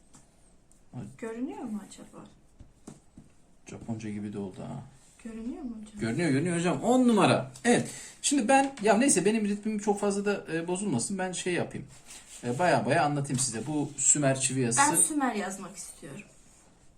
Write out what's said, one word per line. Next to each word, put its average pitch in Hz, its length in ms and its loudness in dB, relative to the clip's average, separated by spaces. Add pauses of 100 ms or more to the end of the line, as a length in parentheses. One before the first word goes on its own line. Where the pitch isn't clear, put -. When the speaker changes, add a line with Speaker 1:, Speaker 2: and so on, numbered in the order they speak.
(920)
Speaker 1:
Hadi. - 140 -10 (120)
Speaker 2:
Görünüyor 247 400 -8
mu 214 300 -8
acaba? - 360 -20 (1400)
Speaker 1:
Japonca 107 440 -8
gibi 104 220 -8
de 101 60 -8
oldu 95 240 -8
ha. - 200 -10 (420)
Speaker 2:
Görünüyor 233 380 -10
mu 240 80 -8 (120)
hocam? - 180 -16
Speaker 1:
Görünüyor, 135 300 0
görünüyor 170 260 0
hocam. 170 260 0
On 247 260 4
numara. 170 440 4 (120)
Evet. 240 260 4 (320)
Şimdi 262 260 2
ben, 269 340 6
ya 202 160 6
neyse 233 260 4
benim 214 200 2
ritmim 208 340 -2
çok 202 220 0
fazla 202 240 0
da, 202 200 -2 (100)
e, 165 140 -4
bozulmasın. 185 500 -2
Ben 185 140 -4
şey 180 220 -4
yapayım. - 320 -4 (580)
E, 123 140 -2
baya 147 280 4
baya 151 180 4
anlatayım 143 340 0
size. 113 280 -4
Bu 151 300 -2
Sümer 135 440 2
çivi 131 200 0
yazısı. 277 320 4
Speaker 2:
Ben 330 40 0
Sümer 269 380 2
yazmak 196 420 -8
istiyorum. - 460 -16 (760)